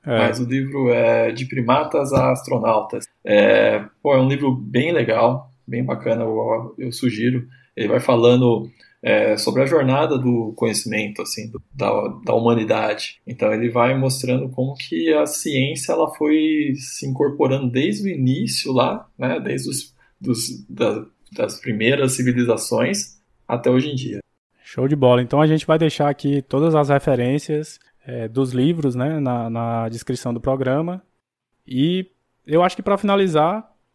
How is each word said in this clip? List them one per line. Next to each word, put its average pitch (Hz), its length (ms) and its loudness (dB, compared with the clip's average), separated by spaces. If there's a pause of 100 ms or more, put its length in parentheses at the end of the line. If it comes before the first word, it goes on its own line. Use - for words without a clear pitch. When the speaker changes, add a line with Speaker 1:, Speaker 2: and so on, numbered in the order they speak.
Speaker 1:
É. 120 120 0
Speaker 2:
mas 113 220 0
o 123 60 -2
livro 135 440 -2
é 117 420 2
De 127 140 -6
Primatas 139 680 0
a 131 180 2
Astronautas. 113 760 -2 (180)
É, 107 600 6 (180)
pô, 143 120 2
é 131 80 6
um 131 80 4
livro 135 260 0
bem 127 380 0
legal, 120 580 2 (160)
bem 127 160 -4
bacana, 120 400 -2
eu, 113 540 -4
eu 117 160 -8
sugiro. 120 540 -2 (280)
Ele 104 140 -4
vai 131 100 2
falando 120 680 4 (320)
é, 107 360 2
sobre 104 260 0
a - 20 4
jornada 143 520 2
do 120 380 0
conhecimento, 107 680 -4
assim, 110 280 -10
do, 107 120 -16 (120)
da, 104 160 -2 (360)
da 113 80 0
humanidade. 110 920 0
Então 110 280 -2
ele 117 160 -2
vai 120 280 2
mostrando 131 520 -2
como 131 260 -4
que 165 380 -2
a 151 120 2
ciência, 143 680 -4
ela 151 220 0
foi 151 600 0
se 139 320 -10
incorporando 135 640 0
desde 180 340 -2
o 196 80 -2
início 143 640 -2
lá, 160 340 -2 (100)
né, 131 220 -4
desde 135 300 -6
os, - 260 -10 (240)
dos, - 480 -6
da, 110 380 -4 (260)
das - 280 -6
primeiras 127 540 0
civilizações 123 1080 -2 (280)
até 123 220 0
hoje 131 200 2
em 143 60 -8
dia. 127 240 -8 (440)
Speaker 1:
Show 127 240 -4
de 151 80 2
bola. 123 260 6
Então 143 200 0
a 156 60 6
gente 156 180 2
vai 160 140 2
deixar 151 300 2
aqui 143 320 -2
todas 156 340 0
as 147 140 2
referências, 143 920 0 (260)
é, 120 220 -8
dos 123 240 -2
livros, 135 440 0
né, 151 240 -2
na, 120 300 -2
na 117 400 -4
descrição 120 440 -6
do 117 80 -6
programa. 139 600 -2 (640)
E 170 420 0 (380)
eu 165 180 4
acho 185 120 0
que 214 60 -10
pra 202 160 0
finalizar, 196 720 0 (240)